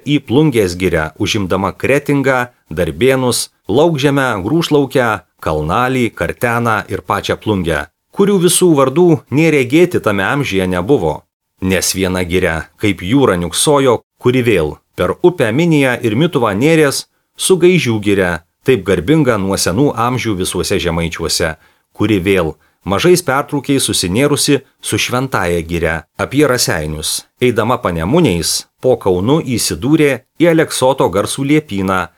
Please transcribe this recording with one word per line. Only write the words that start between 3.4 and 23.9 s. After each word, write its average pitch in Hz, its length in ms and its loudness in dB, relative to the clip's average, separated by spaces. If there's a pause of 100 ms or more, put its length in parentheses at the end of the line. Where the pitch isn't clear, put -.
Laukžemę, 139 640 0 (160)
Grūšlaukę, 143 640 0 (320)
Kalnalį, 110 720 -2
Karteną 113 800 -2
ir 90 100 -6
pačią 98 380 -4
Plungę, 82 480 -2 (240)
kurių 202 320 2
visų 180 320 2
vardų 135 320 4 (240)
nė 156 240 2
regėti 147 480 2
tame 98 240 0
amžiuje 101 400 -2
nebuvo. 90 540 0 (400)
Nes 92 340 0
viena 92 300 -2
giria, 85 500 -2
kaip 92 260 -2
jūra 104 380 2
niuksojo, 127 640 0 (180)
kuri 127 240 2
vėl 82 320 0 (200)
per 92 260 -2
upę 170 280 2
Miniją 139 520 2
ir 110 160 0
Mituvą 139 360 0
nėrės, 147 520 2 (340)
su 185 180 2
Gaižių 151 440 2
giria, 95 400 0 (240)
taip 127 180 2
garbinga 113 560 2
nuo 95 180 -2
senų 117 380 0
amžių 113 460 -2
visuose 90 360 -2
Žemaičiuose, 82 800 -4 (400)
kuri 104 240 0
vėl 87 380 0 (280)
mažais 98 360 2
pertrūkiais 139 640 -2
susinėrusi 131 760 0 (200)